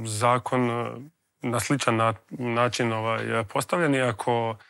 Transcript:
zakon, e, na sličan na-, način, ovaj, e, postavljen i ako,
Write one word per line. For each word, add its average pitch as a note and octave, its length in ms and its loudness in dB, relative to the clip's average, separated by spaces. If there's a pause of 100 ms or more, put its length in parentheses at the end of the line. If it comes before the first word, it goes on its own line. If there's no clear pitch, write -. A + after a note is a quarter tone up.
zakon, A#2+ 680 2
e, A#2 200 -4 (520)
na A#2+ 180 0
sličan B2+ 360 2
na-, A2+ 180 2 (160)
način, A#2+ 640 0
ovaj, A2+ 480 -2
e, A2 40 -2
postavljen D#3 500 0
i C3+ 80 2
ako, A#2 540 0 (120)